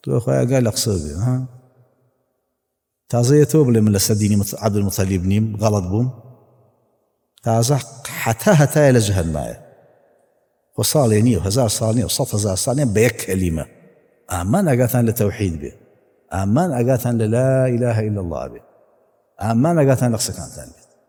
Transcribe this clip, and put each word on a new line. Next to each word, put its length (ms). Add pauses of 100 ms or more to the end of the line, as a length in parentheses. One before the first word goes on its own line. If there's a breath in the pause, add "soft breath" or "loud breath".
تۆ 60 (140)
خۆی 180
ئەگا 180
لە 160
قسە 180 (100)
بێ، 100 (120)
ها؟ 100 (1800)
تازە 300
یە 100
تۆ 140
بڵێ: 200
"من 120
لەسەر 240
دینی 140
مت-، 200
عەبدولمەطەلیب 760
نیم، 140 (160)
غەڵەت 300
بووم." 220 (1300)
تازە 320 (460)
حەتا 380
هەتایە 340
لە 120
جەهەنمایە. 500 (1200)
خۆ 140
ساڵێ 340
نییە، 220
هەزار 220
ساڵ 260
نییە، 120 (100)
سەد 180
هەزار 280
ساڵ 140
نییە، 180
بە 120
یەک 80 (100)
کەلیمە. 400 (640)
ئامان 420
ئەگاتان 380
لە 100
تەوحید 420
بێ. 100 (600)
ئامان 460
ئەگاتان 440
لە 140
لا 160 (240)
إله 220 (100)
إلا 160
الله 280
بێ. 100 (800)
ئامان 400
ئەگاتان 340
لە 80
قسەکانتان 520
بێت. 160 (180)